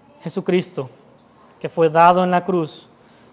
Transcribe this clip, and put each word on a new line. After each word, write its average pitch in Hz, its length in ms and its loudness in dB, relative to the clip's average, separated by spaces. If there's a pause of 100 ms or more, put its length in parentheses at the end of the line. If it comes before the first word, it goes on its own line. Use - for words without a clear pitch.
(220)
Jesucristo, 175 680 -6 (720)
que 160 80 -8
fue 165 200 0
dado 170 360 4
en 180 60 -2
la 175 140 0
cruz 175 440 -6 (440)